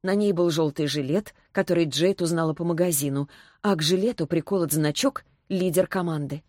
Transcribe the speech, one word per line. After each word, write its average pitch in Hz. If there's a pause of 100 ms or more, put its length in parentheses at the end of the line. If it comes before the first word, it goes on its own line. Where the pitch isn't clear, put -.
На 185
ней 208
был 175
жёлтый 151
жилет, 147 (180)
который 170
Джейд 165
узнала 165
по 170
магазину, 147 (340)
а 202
к 156
жилету 185
приколот 165
значок 151 (240)
"Лидер 185
команды". 156